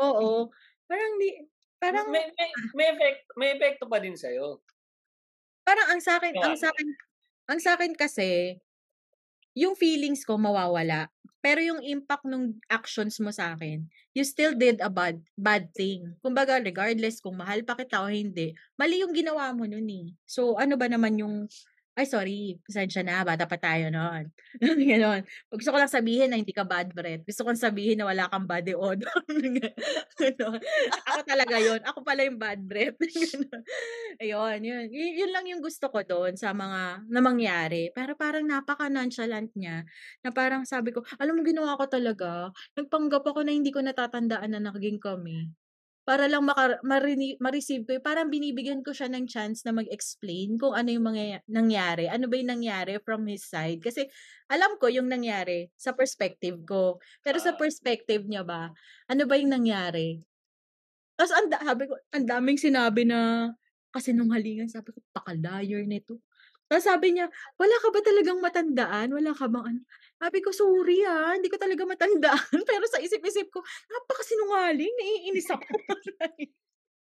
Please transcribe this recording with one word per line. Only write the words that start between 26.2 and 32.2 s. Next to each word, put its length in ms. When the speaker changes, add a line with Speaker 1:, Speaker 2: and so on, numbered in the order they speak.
Speaker 1:
na 80
hindi 160
ka 100
bad 300
breath. 320
Gusto 180
kong 140
sabihin 420
na 80
wala 220
kang 180
body 280
odor. 340
<laughs> 460
Ganun. 380
Ako 160
talaga 340
yun. 260
Ako 200
pala 200